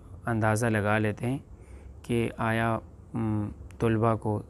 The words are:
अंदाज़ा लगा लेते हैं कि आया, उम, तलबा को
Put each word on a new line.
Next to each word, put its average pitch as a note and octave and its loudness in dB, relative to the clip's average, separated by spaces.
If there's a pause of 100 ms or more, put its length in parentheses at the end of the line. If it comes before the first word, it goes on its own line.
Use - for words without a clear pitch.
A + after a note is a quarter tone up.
(280)
अंदाज़ा A2 4
लगा G#2+ 4
लेते G#2+ 0
हैं C3 -2 (600)
कि A#2 0 (100)
आया, A2+ 2 (380)
उम, G#2+ 0 (300)
तलबा A2+ 4
को G#2+ -2